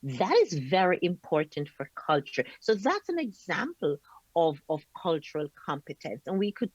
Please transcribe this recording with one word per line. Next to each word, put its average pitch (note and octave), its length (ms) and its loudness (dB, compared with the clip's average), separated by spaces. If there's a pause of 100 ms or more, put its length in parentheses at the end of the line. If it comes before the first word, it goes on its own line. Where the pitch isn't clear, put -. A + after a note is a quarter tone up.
That F3+ 400 0
is G#3+ 100 0
very F3 480 2
important D#3 680 0
for - 260 -10
culture. - 500 0 (140)
So A3 160 2
that's C4+ 340 0
an E4+ 100 -2
example F#3 800 -4 (380)
of, D#3+ 340 2
of D3+ 160 -4 (160)
cultural D#3 460 -4 (180)
competence. D3 640 -8
And F#3+ 100 -2
we G#3 140 0
could G#3 240 -6